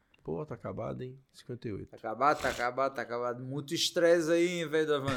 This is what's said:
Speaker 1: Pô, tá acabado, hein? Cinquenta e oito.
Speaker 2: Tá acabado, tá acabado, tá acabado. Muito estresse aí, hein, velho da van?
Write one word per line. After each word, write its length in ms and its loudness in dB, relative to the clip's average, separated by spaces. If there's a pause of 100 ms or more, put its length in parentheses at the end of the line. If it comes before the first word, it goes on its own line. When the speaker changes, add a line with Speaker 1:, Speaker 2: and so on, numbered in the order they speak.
(220)
Speaker 1:
Pô, 220 -6
tá 100 -10
acabado, 480 -8
hein? 160 -12 (140)
Cinquenta 360 -12
e 40 -4
oito. 180 -8
Speaker 2:
Tá 60 -20
acabado, 460 2
tá 80 2
acabado, 440 -2
tá 80 -6
acabado. 400 -4
Muito 300 -6
estresse 580 4
aí, 300 2
hein, 80 -4
velho 180 2
da 120 2
van? 180 0